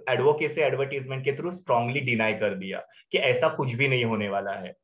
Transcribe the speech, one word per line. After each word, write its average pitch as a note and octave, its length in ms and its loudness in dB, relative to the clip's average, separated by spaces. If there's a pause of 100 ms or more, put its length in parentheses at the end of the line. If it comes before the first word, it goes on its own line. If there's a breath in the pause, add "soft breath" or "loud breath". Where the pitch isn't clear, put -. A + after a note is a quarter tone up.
एडवोकेसी C3+ 520 2
advertisement C3+ 640 -2
के C#3+ 60 2
through D#3+ 220 -4
strongly B2 480 0
deny A2 320 2
कर G2+ 220 0
दिया F#2+ 300 -8 (260 soft breath)
कि - 60 0
ऐसा C3+ 320 4
कुछ C#3 240 -2
भी C#3 140 2
नहीं B2+ 180 2
होने G#2 240 -2
वाला G2 220 -2
है। F#2+ 220 -10 (100)